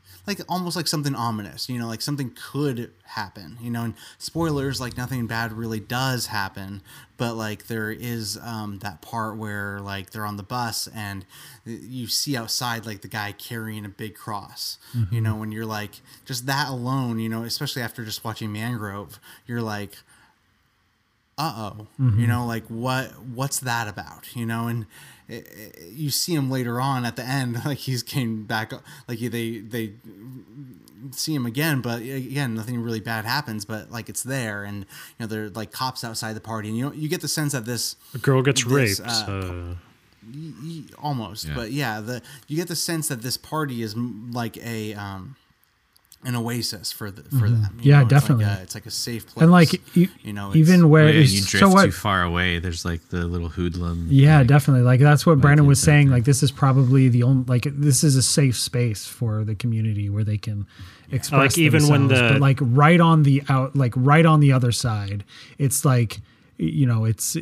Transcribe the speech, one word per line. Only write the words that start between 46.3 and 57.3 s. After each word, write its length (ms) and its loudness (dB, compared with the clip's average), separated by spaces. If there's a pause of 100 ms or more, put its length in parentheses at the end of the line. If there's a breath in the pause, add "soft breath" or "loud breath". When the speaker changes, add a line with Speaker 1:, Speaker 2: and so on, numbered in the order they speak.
Speaker 1:
oasis 560 -6
for 200 -10
the, 120 -20
for 240 0
Speaker 2:
Mm-hmm. 140 4
Speaker 1:
them. 180 -4
You 120 6
Speaker 2:
Yeah, 80 10
Speaker 1:
know, 60 8
it's 60 2
like 100 8
Speaker 2:
definitely. 240 2
Speaker 1:
a, 180 0
it's 120 -14
like 120 -14
a 40 -14
safe 360 -8
place. 160 0
Speaker 2:
And, 80 10
like, 220 8 (220)
e-, 140 4 (140)
Speaker 1:
You 100 -8
know, 220 -6
Speaker 2:
even 260 8
Speaker 1:
it's 40 10
Speaker 2:
where 180 8
Speaker 4:
Yeah, 80 8
and 80 6
Speaker 2:
it's 120 8
Speaker 4:
you 100 2
Speaker 2:
so 180 0
Speaker 4:
drift 140 8
Speaker 2:
what 120 8
Speaker 4:
too 60 4
far 320 0
away, 360 0
there's, 240 -6
like, 260 -6
the 180 -4
little 220 -4
hoodlum, 600 -4
Speaker 2:
Yeah, 300 8
Speaker 4:
like, 80 6
Speaker 2:
definitely. 340 6
Like, 180 6
that's 280 6
what 100 6
Speaker 4:
like, 60 6
Speaker 2:
Brandon 240 8
was 120 8
Speaker 4:
inside 120 0
Speaker 2:
saying. 160 8
Speaker 4:
thing. 40 6
Speaker 2:
Like, 140 4
this 160 4
is 100 4
probably 560 4
the 160 4
only, 220 4